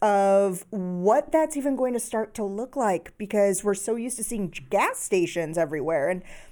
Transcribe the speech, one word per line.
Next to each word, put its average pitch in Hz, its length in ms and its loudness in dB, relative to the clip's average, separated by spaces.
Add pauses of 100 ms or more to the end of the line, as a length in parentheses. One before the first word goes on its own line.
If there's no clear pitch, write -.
of 196 680 4
what 190 600 0
that's 311 240 2
even 277 220 -2
going 254 160 0
to 240 80 -2
start 220 320 -4
to 226 100 -4
look 202 320 -6
like, 202 420 -2
because 202 460 2
we're 202 120 2
so 220 200 -2
used 233 220 -6
to 220 80 -8
seeing 202 260 -4
j-, - 180 -14
gas 269 300 0
stations 170 580 0
everywhere. 151 520 0
And 185 120 -4 (300)